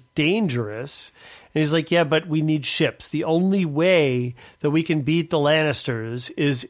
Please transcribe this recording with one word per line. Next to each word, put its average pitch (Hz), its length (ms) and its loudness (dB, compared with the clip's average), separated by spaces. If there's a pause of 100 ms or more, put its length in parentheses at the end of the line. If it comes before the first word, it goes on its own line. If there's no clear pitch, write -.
(160)
dangerous." 139 960 -2 (440)
And 151 60 2
he's 151 100 2
like, 160 180 0
"Yeah, 170 140 4
but 156 240 0
we 156 140 0
need 156 240 0
ships. - 420 -2
The 147 160 -4
only 185 400 2
way 143 720 2 (240)
that 151 100 0
we 160 140 2
can 156 180 0
beat 156 280 0
the 170 80 0
Lannisters 131 1000 0
is 143 340 0